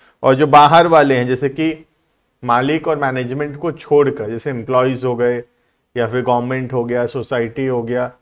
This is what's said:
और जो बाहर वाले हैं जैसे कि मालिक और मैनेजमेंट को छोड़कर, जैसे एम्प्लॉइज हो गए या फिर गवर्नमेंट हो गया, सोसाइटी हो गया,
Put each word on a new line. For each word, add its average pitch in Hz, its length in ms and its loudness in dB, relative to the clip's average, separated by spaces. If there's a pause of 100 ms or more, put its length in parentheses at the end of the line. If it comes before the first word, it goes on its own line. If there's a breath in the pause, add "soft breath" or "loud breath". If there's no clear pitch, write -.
(240 soft breath)
और 131 120 4
जो 147 140 2
बाहर 147 380 6
वाले 143 280 4
हैं 123 120 0
जैसे 127 220 -2
कि 160 240 -4 (720)
मालिक 135 440 0
और 156 100 0
मैनेजमेंट 135 600 -4
को 160 140 -4
छोड़कर, 135 580 0
जैसे 117 200 -8
एम्प्लॉइज 127 560 -2
हो 123 100 -2
गए 120 280 0 (520)
या 120 120 -2
फिर 123 140 -2
गवर्नमेंट 123 520 -2
हो 123 120 -2
गया, 120 220 -2
सोसाइटी 120 600 -6
हो 123 160 -2
गया, 123 280 -4 (100)